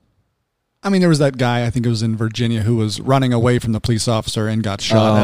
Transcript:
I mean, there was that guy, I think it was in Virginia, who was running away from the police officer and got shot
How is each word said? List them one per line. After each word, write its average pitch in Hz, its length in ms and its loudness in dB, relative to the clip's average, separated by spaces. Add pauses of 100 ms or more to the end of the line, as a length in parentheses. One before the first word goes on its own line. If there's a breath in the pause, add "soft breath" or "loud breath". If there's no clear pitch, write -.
(800)
I 196 80 -4
mean, 190 120 4
there 175 80 4
was 151 100 4
that 135 180 0
guy, 120 280 0
I 117 40 -2
think 117 160 -2
it 120 40 0
was 113 140 -2
in 113 120 -2
Virginia, 113 460 -2
who 117 140 0
was 107 260 -2
running 131 320 0
away 120 260 2
from 113 120 -4
the 107 80 -2
police 117 280 -2
officer 110 400 -2
and 110 160 -2
got 101 180 -4
shot 110 420 2